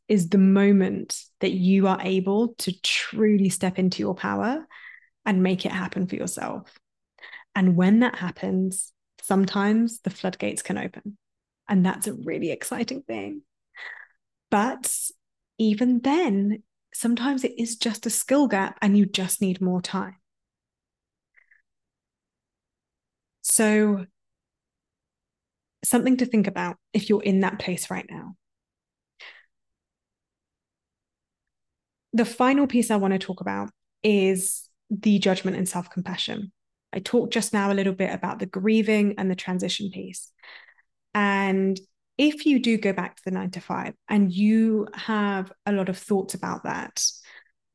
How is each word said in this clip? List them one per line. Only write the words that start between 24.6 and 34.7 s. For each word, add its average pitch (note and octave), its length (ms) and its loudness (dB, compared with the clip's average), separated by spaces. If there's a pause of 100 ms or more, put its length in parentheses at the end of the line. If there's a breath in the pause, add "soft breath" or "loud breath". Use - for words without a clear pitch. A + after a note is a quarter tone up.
something B3+ 320 2
to B3+ 100 0
think G#3+ 220 2
about F3 280 -6 (160)
if G3+ 160 -2
you're G#3 140 2
in F#3+ 180 2
that F#3+ 180 -2
place - 300 -6
right F#3 220 -10
now. E3+ 240 -14 (3750 loud breath)
The A#3 120 2
final C4+ 420 2
piece A#3+ 240 2
I A3 60 2
want G3 160 2
to F#3+ 60 2
talk F#3 220 -10
about G3 300 -6 (320)
is F#3+ 680 2 (220)